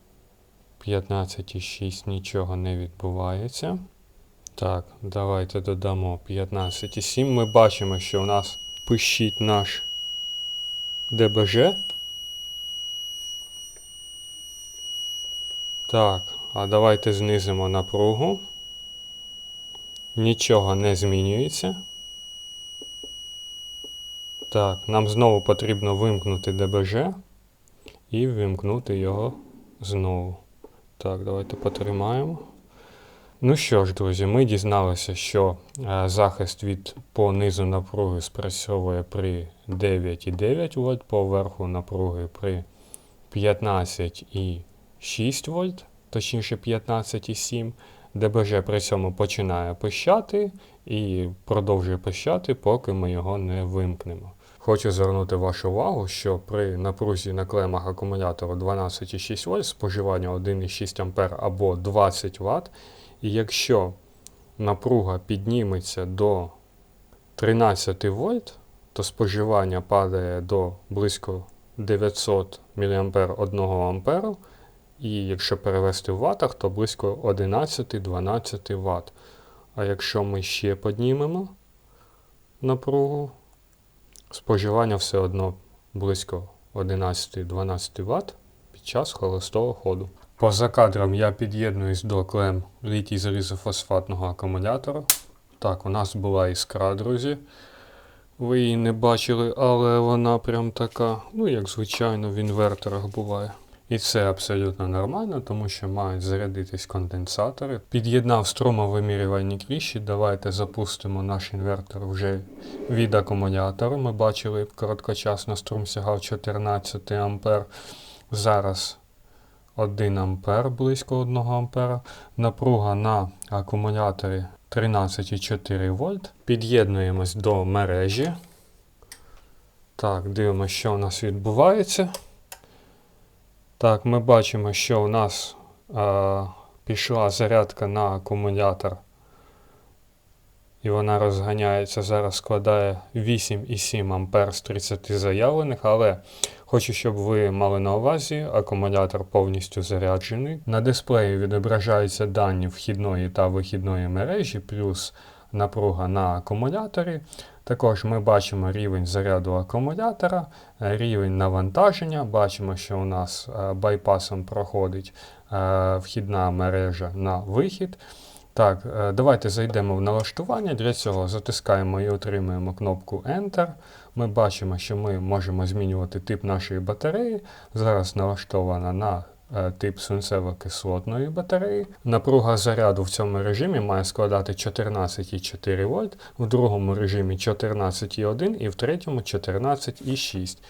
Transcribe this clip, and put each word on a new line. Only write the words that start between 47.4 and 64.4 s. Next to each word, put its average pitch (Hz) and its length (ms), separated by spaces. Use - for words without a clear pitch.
Д 107 140
Б 107 160
Ж 101 180
при 104 180
цьому 95 340
починає 92 600
пищати 202 800
і 95 420
продовжує 98 540
пищати, 139 560
поки 110 380
ми 92 180
його 90 280
не 92 260
вимкнемо. 92 680
Хочу 107 320
звернути 95 460
вашу 92 340
увагу, 117 380
що 92 300
при 98 380
напрузі 95 560
на 95 140
клемах 92 400
акумулятору 92 680
дванадцять 92 580
і 98 40
шість - 280
вольт 196 200
споживання 95 640
один 92 320
і 90 60
шість - 320
ампер 92 400
або 95 360
двадцять 98 640
ватт. 127 300
І 107 100
якщо 104 600